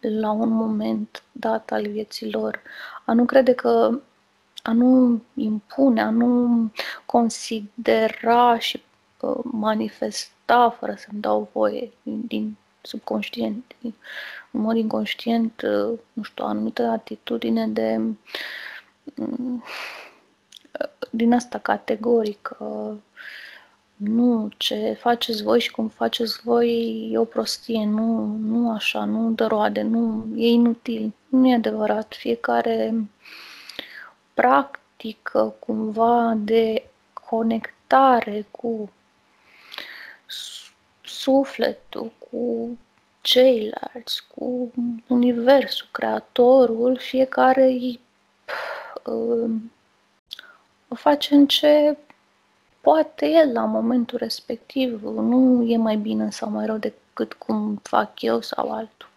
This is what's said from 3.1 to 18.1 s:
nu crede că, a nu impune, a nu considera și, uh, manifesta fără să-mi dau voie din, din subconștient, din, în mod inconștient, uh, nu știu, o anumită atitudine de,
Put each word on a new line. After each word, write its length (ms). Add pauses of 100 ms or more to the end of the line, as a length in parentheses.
nu 120
crede 280
că, 480 (640)
a 100
nu 500 (120)
impune, 680
a 80
nu 600 (360)
considera 1500
și, 240 (380)
uh, 220
manifesta 1400
fără 200
să-mi 220
dau 320
voie 380 (120)
din, 240
din 300 (260)
subconștient, 1000
din, 140 (560)
în 100
mod 160
inconștient, 880
uh, 360 (140)
nu 100
știu, 220
o 20
anumită 360
atitudine 840
de, 320 (1120)